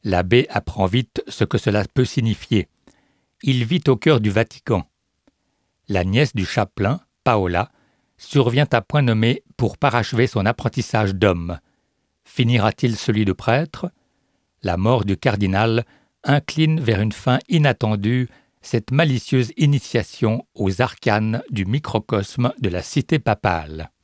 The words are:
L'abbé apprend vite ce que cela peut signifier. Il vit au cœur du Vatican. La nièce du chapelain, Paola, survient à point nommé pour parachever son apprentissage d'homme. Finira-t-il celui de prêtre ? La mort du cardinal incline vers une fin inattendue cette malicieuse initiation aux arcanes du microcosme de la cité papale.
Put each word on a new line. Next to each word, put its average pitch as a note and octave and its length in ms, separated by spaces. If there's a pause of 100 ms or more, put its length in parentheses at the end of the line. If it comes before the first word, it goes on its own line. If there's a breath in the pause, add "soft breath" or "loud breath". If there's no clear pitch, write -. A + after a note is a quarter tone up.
L'abbé F2+ 460
apprend - 360
vite A#2 420
ce - 160
que - 140
cela G#2 280
peut C3 200
signifier. A2 600 (760 soft breath)
Il B2+ 220
vit D#3 220
au C3 80
cœur C#3+ 240
du G#2+ 100
Vatican. G#2+ 600 (1000)
La F2+ 160
nièce A2 320
du F#2+ 100
chapelain, G#2+ 560 (220)
Paola, F#2+ 480 (460)
survient C3 540
à A#2 100
point D3+ 200
nommé A#2 420 (140)
pour - 200
parachever B2 500
son G2+ 180
apprentissage A2 680
d'homme. F2 460 (640)
Finira-t-il A#2 720
celui G#2+ 300
de F#2+ 80
prêtre ? D#3 580 (720)
La F2 140
mort G#2+ 280
du G2 120
cardinal G#2+ 680 (380 soft breath)
incline D#3 560
vers A2 220
une G#2+ 100
fin B2+ 360
inattendue A#2+ 800 (340 soft breath)
cette - 300
malicieuse C3 640
initiation A#2+ 920 (100)
aux F#2+ 260
arcanes A2 680
du G2+ 160
microcosme A#2 960
de F#2+ 100
la F2 120
cité - 380
papale. D#2+ 720 (120)